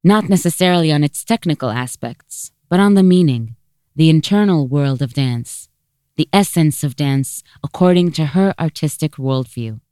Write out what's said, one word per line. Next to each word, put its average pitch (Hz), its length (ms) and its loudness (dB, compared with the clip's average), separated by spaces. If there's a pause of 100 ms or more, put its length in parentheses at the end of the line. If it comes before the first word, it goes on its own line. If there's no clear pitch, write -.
Not 208 260 2
necessarily 175 640 0
on 147 120 2
its - 200 -4
technical 160 460 -2
aspects, - 800 -10 (180)
but 180 100 2
on 202 140 4
the 190 100 4
meaning, 143 520 2 (400)
the 160 140 4
internal 165 580 2
world 135 340 -2
of 123 120 -4
dance, 123 560 -4 (460)
the 156 180 -2
essence 170 500 2
of 139 120 -6
dance 135 480 -4 (200)
according 175 500 2
to 156 140 -2
her 190 320 0
artistic - 540 -4
worldview. 123 680 -6 (120)